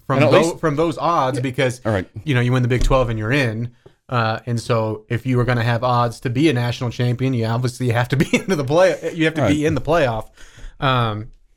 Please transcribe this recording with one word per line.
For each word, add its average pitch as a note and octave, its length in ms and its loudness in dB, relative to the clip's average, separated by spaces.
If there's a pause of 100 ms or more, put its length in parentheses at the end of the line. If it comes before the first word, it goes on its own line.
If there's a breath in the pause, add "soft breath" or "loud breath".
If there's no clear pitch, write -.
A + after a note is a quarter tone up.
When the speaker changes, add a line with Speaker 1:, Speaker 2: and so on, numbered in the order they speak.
Speaker 1:
from C3+ 120 0
Speaker 2:
And D3+ 80 6
at - 40 4
Speaker 1:
tho-, E3 100 8
Speaker 2:
least E3 200 0
Speaker 1:
from D3+ 160 0
those D#3+ 200 0
odds, C#3 420 0
Speaker 2:
Yeah. A#2+ 40 -4
Speaker 1:
because, C3 420 -2
Speaker 2:
All A2 80 -2
right. F#2 160 -2 (140)
Speaker 1:
you C3+ 140 0
know, B2 40 4
you B2 120 2
win B2+ 100 2
the A#2+ 60 2
Big B2 160 2
twelve C3 240 2
and A2+ 100 -4
you're A2 140 -2
in. A#2+ 400 -2 (360 soft breath)
Uh, A2+ 380 0
and A#2 140 -2
so A2 480 -2
if A#2 180 -4
you B2+ 100 0
were A#2+ 80 2
gonna A#2+ 200 0
have A#2 180 0
odds B2 380 0
to C3+ 100 -4
be C3+ 180 2
a - 40 4
national A#2+ 380 -2
champion, B2 440 -2
you A2+ 120 0
obviously B2 440 -2
have A#2+ 200 0
to C3+ 60 0
be - 120 2
<laughs> - 40 -8
into F#3+ 220 0
the C#3+ 100 -2
play-, E3 480 2
you D#3+ 120 -2
have D#3 100 0
to D3+ 80 -2
Speaker 2:
Right. G#2 140 4
Speaker 1:
be D3+ 100 0
in D#3+ 80 0
the C3+ 60 -2
playoff. C3 500 0 (480 soft breath)
Um, A#2+ 540 -2 (240)